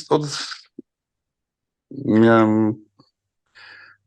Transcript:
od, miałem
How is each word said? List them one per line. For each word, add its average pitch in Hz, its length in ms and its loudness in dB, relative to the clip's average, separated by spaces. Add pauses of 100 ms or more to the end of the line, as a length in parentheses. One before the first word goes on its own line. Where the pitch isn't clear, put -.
od, 151 140 0 (1700)
miałem 110 920 2 (1200)